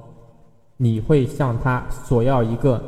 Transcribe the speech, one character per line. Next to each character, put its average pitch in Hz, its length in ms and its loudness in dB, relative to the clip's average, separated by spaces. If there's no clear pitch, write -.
你 113 240 0
会 143 240 2
向 120 340 -2
他 127 300 0
索 - 340 0
要 131 180 2
一 113 160 -2
个 131 300 0